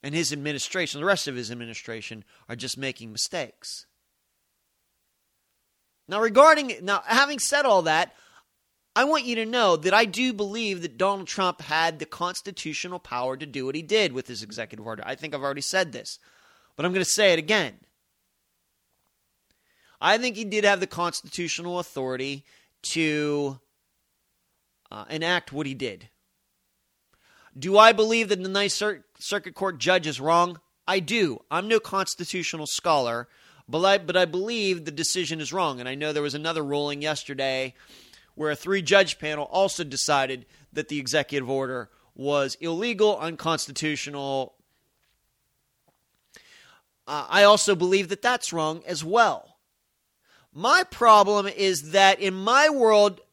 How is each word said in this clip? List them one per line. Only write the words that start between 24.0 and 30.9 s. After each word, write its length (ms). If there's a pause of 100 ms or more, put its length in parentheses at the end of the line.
uh, 180
enact 420
what 140
he 80
did. 360 (1500)
Do 200
I 160
believe 360
that 140
the 60
Ninth 240
Cir-, 320 (120)
Circuit 380
Court 220
judge 300
is 120
wrong? 400 (280)
I 120